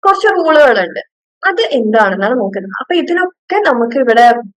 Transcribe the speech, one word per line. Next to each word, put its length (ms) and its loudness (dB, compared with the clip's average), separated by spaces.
കുറച്ച് 240 0
റൂളുകളുണ്ട്, 640 2
അത് 120 -2
എന്താണെന്നാണ് 640 0
നോക്കുന്നത്. 380 -8
അപ്പൊ 120 -8
ഇതിനൊക്കെ 560 -4
നമുക്ക് 340 -2
ഇവിടെ 220 4